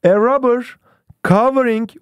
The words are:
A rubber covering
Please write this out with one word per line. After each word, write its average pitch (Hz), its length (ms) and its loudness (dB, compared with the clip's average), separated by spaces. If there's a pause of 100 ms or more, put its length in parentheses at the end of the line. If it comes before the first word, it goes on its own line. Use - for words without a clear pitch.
A 180 100 4
rubber 247 600 -2 (520)
covering 226 640 0 (120)